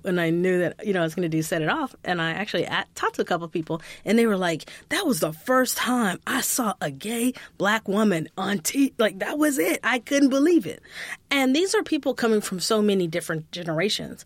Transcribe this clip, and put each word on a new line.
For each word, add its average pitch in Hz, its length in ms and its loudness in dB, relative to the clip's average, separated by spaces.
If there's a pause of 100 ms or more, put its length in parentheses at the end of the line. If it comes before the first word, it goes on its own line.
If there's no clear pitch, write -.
and 180 160 0
I 165 80 2
knew 180 300 2
that, - 280 -2
you 202 60 2
know, 185 80 0
I - 20 0
was 160 100 -2
gonna 180 140 -2
do 156 140 0
Set 160 200 -2
It 151 60 0
Off, 269 260 -2 (120)
and 175 160 0
I 165 100 0
actually 175 340 -4
at-, 180 300 -4
talked - 200 -2
to - 60 0
a 202 40 -4
couple 170 180 -2
of 165 80 -10
people, 160 300 -4 (240)
and 208 120 4
they 233 100 6
were 208 100 2
like, 170 320 -2 (180)
"That 381 180 -2
was 233 140 2
the 156 140 -2
first 254 420 0
time 233 500 0
I 254 140 -2
saw 220 400 -2
a 160 100 -2
gay 233 440 -2 (240)
black 214 320 2
woman 196 480 2
on 190 220 -2
T-, 269 380 0
like, 196 220 2
that 202 180 -4
was 294 220 2
it. 330 240 0
I 240 160 0
couldn't 277 300 4
believe 277 360 4
it." - 160 -10 (480)
And 269 240 4
these 370 220 2
are 403 80 2
people 277 300 -2
coming 226 260 2
from 190 220 -6
so 214 200 0
many 196 260 2
different 160 440 -6
generations. 170 760 -4